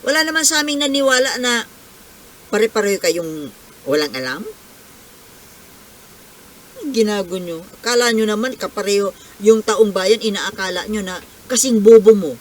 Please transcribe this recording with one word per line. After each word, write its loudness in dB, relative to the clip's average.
Wala -2
naman -4
sa 0
aming -4
naniwala 0
na -4
pare-pareho -2
kayong -4
walang -2
alam. -8
Ang -8
ginago -2
nyo. -10
Akala 0
nyo 0
naman, -4
kapareho -4
yung 6
taong 2
bayan, 2
inaakala -6
nyo -6
na -10
kasing 0
bobo 10
mo. -4